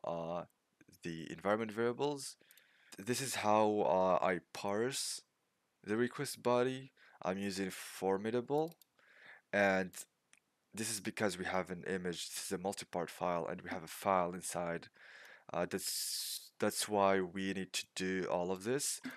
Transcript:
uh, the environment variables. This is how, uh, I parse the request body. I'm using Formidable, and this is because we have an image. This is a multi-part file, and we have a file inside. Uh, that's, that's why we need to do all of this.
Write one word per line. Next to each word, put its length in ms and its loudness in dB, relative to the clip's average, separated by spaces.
uh, 400 -4
the 280 -8
environment 400 0
variables. 640 -2
This 240 -2
is 140 -4
how, 460 6
uh, 440 6
I 140 4
parse 680 -2
the 120 0
request 480 -2
body. 480 2
I'm 160 0
using 340 -2
Formidable, 1040 0
and 400 4
this 180 -4
is 80 -4
because 380 -2
we 80 -4
have 260 0
an 160 -8
image. 420 -2
This 160 -8
is 60 -8
a 60 0
multi-part 520 -4
file, 360 0
and 160 -6
we 80 -12
have 140 -6
a 40 -12
file 460 2
inside. 540 -4
Uh, 160 0
that's, 920 -4
that's 300 2
why 320 6
we 320 -2
need 200 -6
to 120 -2
do 340 0
all 220 0
of 140 -6
this. 360 -2